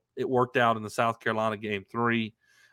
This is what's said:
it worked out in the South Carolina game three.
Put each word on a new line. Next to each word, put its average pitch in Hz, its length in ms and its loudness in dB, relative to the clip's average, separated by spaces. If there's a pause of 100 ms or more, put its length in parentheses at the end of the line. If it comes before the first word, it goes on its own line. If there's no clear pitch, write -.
(160)
it 123 140 -4
worked 123 280 2
out 117 200 4
in 107 60 -8
the 104 60 -8
South 113 300 -2
Carolina 110 380 -2
game 104 320 -6
three. 117 440 -2 (400)